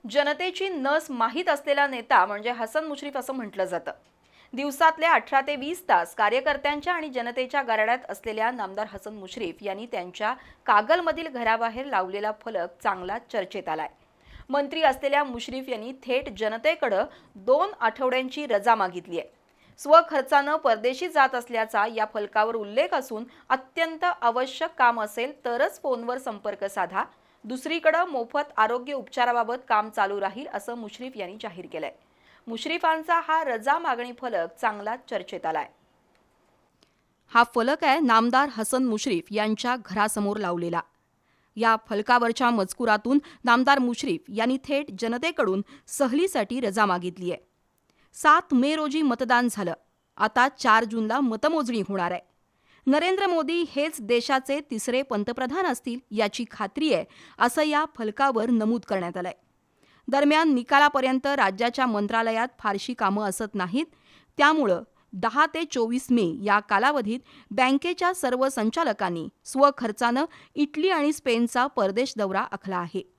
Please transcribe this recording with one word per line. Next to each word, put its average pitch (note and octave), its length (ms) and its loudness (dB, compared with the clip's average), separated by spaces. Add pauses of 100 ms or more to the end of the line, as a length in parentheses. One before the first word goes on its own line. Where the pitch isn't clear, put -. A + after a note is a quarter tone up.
जनतेची D4 600 -2
नस D4+ 420 -2
माहीत B3+ 380 -2
असलेला C#4+ 380 2
नेता A#3 400 2
म्हणजे G#3 240 -4
हसन A#3+ 340 -4
मुश्रीफ C#4+ 320 -8
असं B3+ 160 -6
म्हटलं G#3 320 -4
जातं. E3+ 280 -6 (600)
दिवसातले D#4 540 2
अठरा C4+ 340 4
ते C#4+ 160 -4
वीस D4 320 -8
तास F3 260 2
कार्यकर्त्यांच्या C4 800 0
आणि D#4 160 -4
जनतेच्या B3+ 540 -4
गारड्यात A3+ 360 0 (100)
असलेल्या A3 420 -4
नामदार G#3 400 -6
हसन G#3 240 -14
मुश्रीफ F#3+ 480 -10
यांनी G3+ 240 -8
त्यांच्या G#3 480 -6 (320)
कागलमधील D#4 640 2
घराबाहेर A#3 580 -2
लावलेला G3+ 540 -2
फलक F3+ 420 -8
चांगला G3 360 -2
चर्चेत G3 500 -6
आलाय. D#3 200 -4 (600)
मंत्री C#4+ 340 0
असलेल्या C#4+ 420 2
मुश्रीफ B3+ 440 -8
यांनी A#3+ 240 -8 (100)
थेट B3+ 340 -2
जनतेकडं A3+ 680 0 (320)
दोन C#4 340 2 (100)
आठवड्यांची B3+ 680 -2
रजा A3+ 280 4
मागितलीय. F3 460 -4 (580)
स्वखर्चानं D4 800 4
परदेशी B3+ 520 0
जात C4+ 260 2
असल्याचा A3 520 -2
या A3 180 -2 (100)
फलकावर G#3+ 400 0
उल्लेख A3+ 400 -2
असून A#3+ 300 -6 (240)
अत्यंत D#4+ 560 -2
आवश्यक C4 720 -2
काम A#3+ 220 4
असेल A#3 320 -4 (120)
तरच B3+ 380 -2
फोनवर B3 360 -4
संपर्क G#3 460 -8
साधा. G3 400 -2 (400)
दुसरीकडं D#4+ 600 0
मोफत C#4+ 520 -4
आरोग्य B3 360 0
उपचाराबाबत A#3+ 640 -2 (140)
काम G#3+ 220 2
चालू G3+ 300 -2
राहील G3 260 -6
असं A3 280 -8
मुश्रीफ A#3+ 420 -12
यांनी G3 240 -10
जाहीर F#3 320 -12
केलंय. D#3 180 -8 (560)
मुश्रीफांचा D#4+ 840 -2
हा D#4+ 160 2
रजा C4 340 0
मागणी B3 340 -4
फलक G#3 480 -6
चांगला G#3+ 360 -4 (140)
चर्चेत F#3 360 -6
आलाय. D#3 200 -2 (1600)
हा A#3 140 6 (120)
फलक C4 300 0
आहे C#4+ 160 4
नामदार A#3+ 520 4
हसन B3+ 320 -2
मुश्रीफ G#3+ 460 -2
यांच्या G#3+ 460 -2 (100)
घरासमोर G#3 500 0
लावलेला. F3 440 -2 (760)
या A3+ 200 4 (120)
फलकावरच्या A#3 600 2
मजकुरातून A#3 680 2 (260)
नामदार B3+ 340 6
मुश्रीफ A#3 500 -2
यांनी A#3+ 360 0
थेट C#4+ 220 -2 (120)
जनतेकडून A#3 640 -2 (240)
सहलीसाठी C4+ 760 0
रजा G#3+ 260 0
मागितलीय. F3+ 500 -4 (800)
सात D#4 400 4
मे C#4 220 2
रोजी D4+ 260 -2
मतदान B3 480 2
झालं, F3 240 -6 (420)
आता A#3+ 320 4
चार A3+ 360 4
जूनला A3 360 -2
मतमोजणी B3 680 0
होणार F#3 220 -2
आहे. F3 200 -8 (560)
नरेंद्र F4+ 400 2
मोदी E4+ 380 0 (120)
हेच D4 240 -2
देशाचे C4 600 0 (100)
तिसरे A#3+ 320 -2
पंतप्रधान B3+ 640 -4
असतील B3+ 320 -6 (120)
याची G#3+ 400 -2
खात्री A#3+ 440 -2
आहे E3 100 0 (340)
असं A#3+ 240 2
या G3+ 220 2 (120)
फलकावर A3+ 540 0
नमूद A3+ 300 2
करण्यात F3+ 360 -4
आलंय. F3+ 160 -6 (760)
दरम्यान D4 460 4
निकालापर्यंत C4 720 4
राज्याच्या A#3+ 600 0
मंत्रालयात A3+ 640 0 (100)
फारशी G#3 360 -4
कामं G#3 340 0
असत G#3 260 -6
नाहीत, G3+ 320 -2 (500)
त्यामुळं C#4+ 460 4 (300)
दहा A3+ 420 0
ते E4 100 -2
चोवीस A#3+ 460 -2
मे G3 340 2
या G#3 160 4
कालावधीत A#3 600 0 (300)
बँकेच्या C#4+ 640 0
सर्व B3+ 340 0
संचालकांनी G#3+ 800 -2 (160)
स्वखर्चानं B3 800 2 (300)
इटली D4 340 0
आणि D#4 240 2
स्पेनचा A#3+ 540 0
परदेश A3 500 0
दौरा G3 360 -2
आखला F#3+ 240 -8
आहे. F3 260 -6 (160)